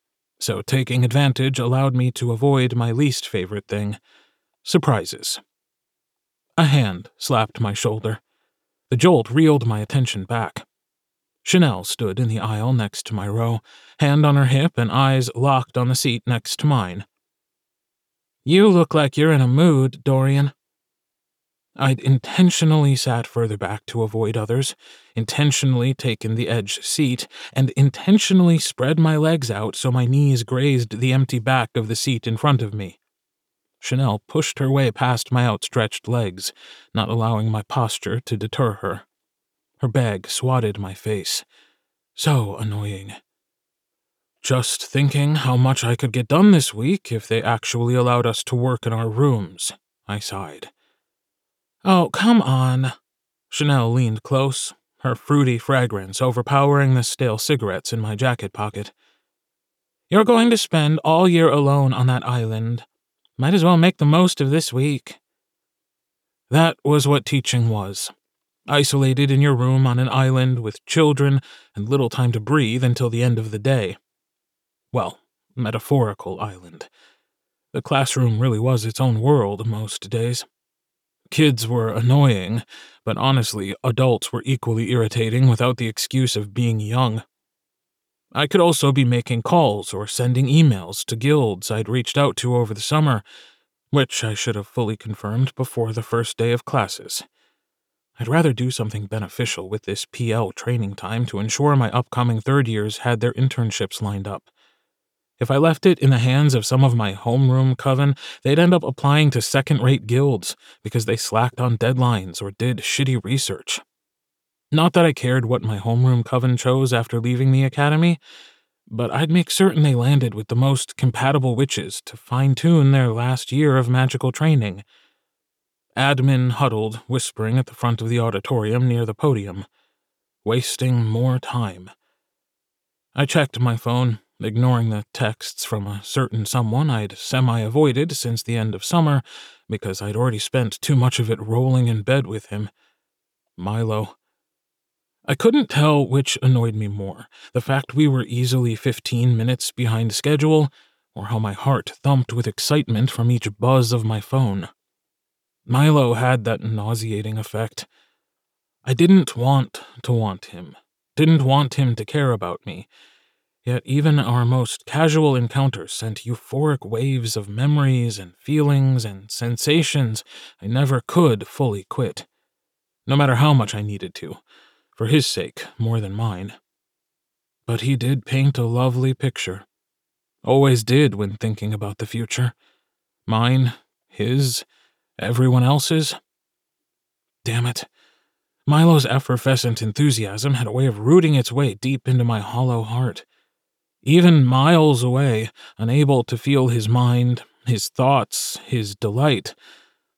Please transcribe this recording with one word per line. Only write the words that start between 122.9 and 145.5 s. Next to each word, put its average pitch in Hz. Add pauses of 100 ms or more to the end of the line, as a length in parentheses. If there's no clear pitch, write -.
their 127
last 123
year 139
of 123
magical 127
training. 113 (1120)
Admin 131
huddled, 113 (100)
whispering 120
at 127
the -
front 117
of 113
the 120
auditorium 113
near 120
the 107
podium, 98 (800)
"Wasting 123
more 123
time." 98 (1200)
I 139
checked 143
my 120
phone, 120 (200)
ignoring 117
the 107
texts -
from 104
a 101
certain 117
someone 123
I'd 107
semi-avoided 127
since 117
the 117
end 110
of 95
summer 151 (460)
because 101
I'd 104
already 117
spent 120
too 143
much 127
of 113
it 113
rolling 123
in 110
bed 131
with 107
him. 104 (880)
Milo. 110 (1120)
I 139
couldn't 233